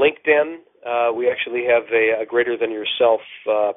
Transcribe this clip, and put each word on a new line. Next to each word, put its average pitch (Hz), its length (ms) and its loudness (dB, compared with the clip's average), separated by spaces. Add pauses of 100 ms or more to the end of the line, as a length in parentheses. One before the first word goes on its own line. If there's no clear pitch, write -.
LinkedIn, 151 580 0 (280)
uh, 120 260 0
we 123 160 -2
actually 120 400 -4
have 117 140 4 (100)
a, 110 300 2
a 110 40 -6
Greater 120 300 0
Than 113 140 -4
Yourself, 110 500 0 (300)
uh, 104 260 0